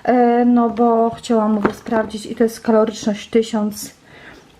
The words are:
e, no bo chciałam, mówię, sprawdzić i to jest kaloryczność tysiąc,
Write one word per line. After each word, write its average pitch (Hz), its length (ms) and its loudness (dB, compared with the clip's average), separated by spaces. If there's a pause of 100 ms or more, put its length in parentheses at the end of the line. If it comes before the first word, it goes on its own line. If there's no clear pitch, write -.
e, 240 420 2
no 240 240 4
bo 226 400 2
chciałam, 220 440 0
mówię, 208 200 0
sprawdzić 214 520 -6
i 233 100 -10
to 233 80 0
jest 226 180 -4
kaloryczność 220 680 0
tysiąc, 220 640 -4 (680)